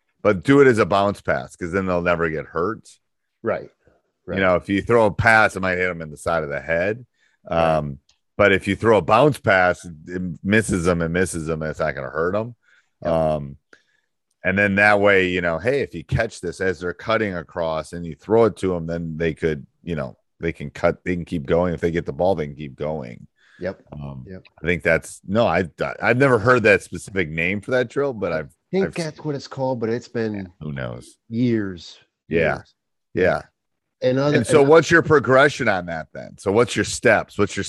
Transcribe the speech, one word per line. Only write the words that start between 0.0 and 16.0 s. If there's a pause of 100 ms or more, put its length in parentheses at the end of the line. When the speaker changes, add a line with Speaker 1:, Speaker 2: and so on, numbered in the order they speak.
Speaker 1:
but
do
it
as
a
bounce
pass,
'cause
then
they'll
never
get
hurt. (540)
Speaker 2:
Right. (560)
Right.
Speaker 1:
You
know,
if
you
throw
a
pass,
it
might
hit
them
in
the
side
of
the
head. (440)
Speaker 2:
Right.
Speaker 1:
Um, (380)
but
if
you
throw
a
bounce
pass, (220)
it (220)
misses
them
and
misses
them,
and
it's
not
gonna
hurt
'em. (480)
Speaker 2:
Yep.
Speaker 1:
Um, (880)
and
then
that
way,
you
know,
hey,
if
you